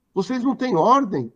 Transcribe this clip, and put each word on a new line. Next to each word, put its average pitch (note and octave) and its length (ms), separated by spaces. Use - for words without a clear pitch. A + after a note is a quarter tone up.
Vocês A#3 300
não C4 100
têm B3+ 220
ordem, F#3 600